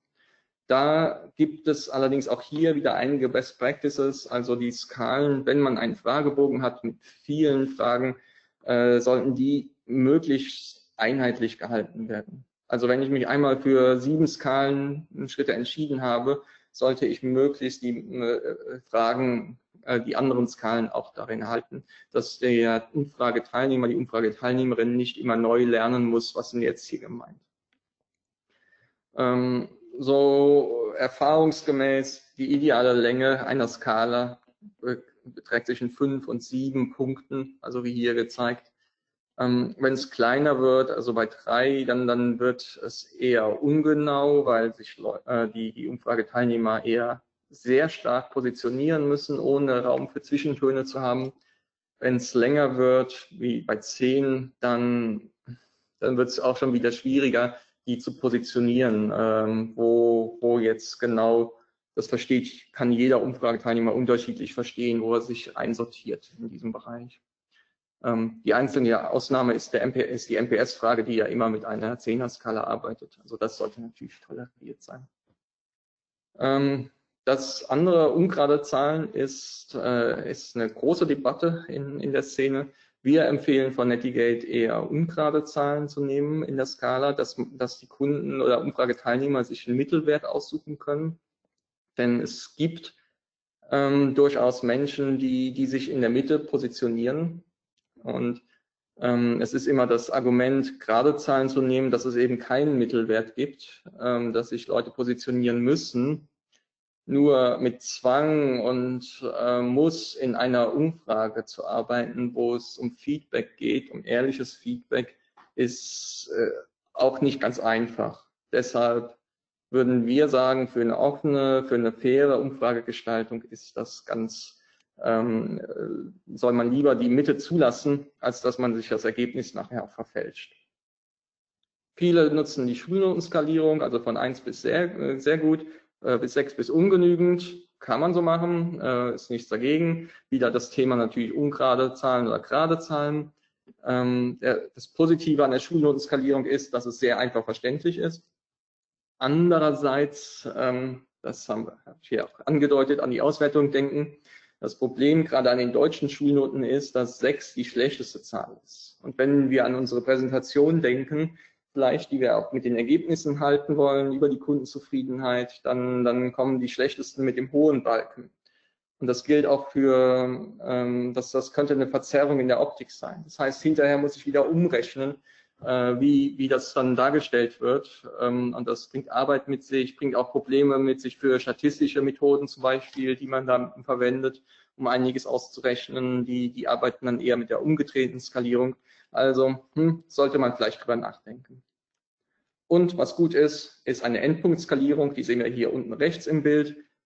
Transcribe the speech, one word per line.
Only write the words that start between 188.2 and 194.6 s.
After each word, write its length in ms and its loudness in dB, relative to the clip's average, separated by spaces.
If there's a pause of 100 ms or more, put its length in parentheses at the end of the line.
Also, 520 2 (120)
hm, 320 2
sollte 320 2
man 160 2
vielleicht 260 -4
drüber 140 -2
nachdenken. 640 -12 (1080)
Und 280 4
was 180 -2
gut 180 2
ist, 520 0
ist 180 -4
eine 160 -2
Endpunktskalierung. 920 0